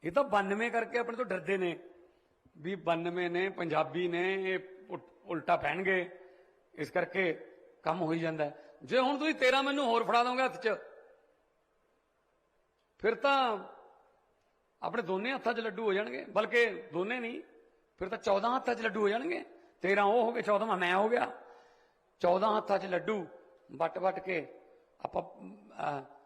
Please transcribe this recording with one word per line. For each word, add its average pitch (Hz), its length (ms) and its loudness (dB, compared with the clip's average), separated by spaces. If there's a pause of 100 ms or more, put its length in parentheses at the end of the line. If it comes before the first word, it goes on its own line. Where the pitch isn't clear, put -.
ਇਹ 165 80 -6
ਤਾਂ 277 120 4
ਬਾਨਵੇਂ 208 480 0
ਕਰਕੇ 226 260 -2
ਆਪਣੇ 233 200 -4
ਤੋਂ 254 80 -2
ਡਰਦੇ 185 320 -2
ਨੇ 175 220 -2 (760)
ਵੀ 170 180 -6
ਬਾਨਵੇਂ 170 540 -2
ਨੇ, 180 200 0
ਪੰਜਾਬੀ 165 580 0
ਨੇ, 190 460 -2
ਇਹ 185 60 -2 (300)
ਉਲ-, 180 100 -10 (260)
ਉਲਟਾ 170 320 0
ਪੈਣਗੇ, 180 520 0 (680)
ਇਸ 151 140 -6
ਕਰਕੇ 180 440 0 (500)
ਕੰਮ 165 180 0
ਹੋਈ 165 180 0
ਜਾਂਦਾ 160 260 -2
ਹੈ। - 380 -10
ਜੇ 180 160 0
ਹੁਣ 269 180 2
ਤੁਸੀਂ 302 160 0
ਤੇਰਾਂ 269 300 4
ਮੈਨੂੰ 285 220 0
ਹੋਰ 233 180 2
ਫੜਾ 226 200 4
ਦੋਗੇ 247 200 0
ਹੱਥ 254 180 -2
'ਚ, 214 140 0 (2250)
ਫਿਰ 226 160 0
ਤਾਂ 247 500 2 (1160)
ਆਪਣੇ 175 200 -2
ਦੋਨੇ 190 320 -2
ਹੱਥਾਂ 240 200 -2
'ਚ 220 60 -6
ਲੱਡੂ 220 240 -4
ਹੋ 208 100 2
ਜਾਣਗੇ, 233 320 -4
ਬਲਕਿ 196 580 2 (100)
ਦੋਨੇ 202 260 -2
ਨਹੀਂ, 240 220 -8 (560)
ਫਿਰ 180 120 -6
ਤਾਂ - 80 -6
ਚੌਦਾਂ 214 380 2
ਹੱਥਾਂ 254 200 0
'ਚ 226 60 -4
ਲੱਡੂ 220 200 -2
ਹੋ 202 80 4
ਜਾਣਗੇ। 311 360 -2 (360)
ਤੇਰਾਂ 196 220 4
ਉਹ 220 200 6
ਹੋ 226 80 2
ਗਏ, 240 100 -2
ਚੌਦਾਂ 208 360 2
ਮੈਂ 180 180 2
ਹੋ 208 140 4
ਗਿਆ। 240 220 2 (880)
ਚੌਦਾਂ 190 380 4
ਹੱਥਾਂ 202 220 2
'ਚ 196 60 -6
ਲੱਡੂ 180 420 -2 (440)
ਵੱਟ 160 260 -2
ਵੱਟ 185 220 0
ਕੇ 180 420 -6 (400)
ਆਪਾਂ, - 200 -4
ਅਹ, 151 920 -8 (120)